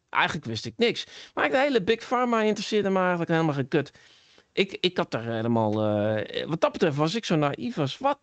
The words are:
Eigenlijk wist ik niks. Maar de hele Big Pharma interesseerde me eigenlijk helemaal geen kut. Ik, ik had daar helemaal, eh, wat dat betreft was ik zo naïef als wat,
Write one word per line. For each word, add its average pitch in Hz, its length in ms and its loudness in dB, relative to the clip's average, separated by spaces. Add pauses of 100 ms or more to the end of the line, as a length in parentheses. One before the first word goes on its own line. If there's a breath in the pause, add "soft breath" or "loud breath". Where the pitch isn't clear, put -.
Eigenlijk 165 380 -2
wist 113 200 -8
ik 113 100 -12
niks. 226 300 -2 (280 loud breath)
Maar 302 160 0
de 269 80 2
hele 262 240 2
Big 220 220 0
Pharma 240 380 0
interesseerde 208 480 0
me 190 80 2
eigenlijk 180 320 0
helemaal 160 240 2
geen 139 140 -2
kut. 143 240 0 (600 soft breath)
Ik, 196 280 0
ik 180 160 -2
had 170 140 -2
daar 113 140 -4
helemaal, 113 640 2
eh, 107 600 0
wat 156 140 -4
dat 294 120 2
betreft 156 240 2
was 156 180 0
ik 226 100 -6
zo 175 120 0
naïef 147 420 -2
als 135 200 -2
wat, 277 240 0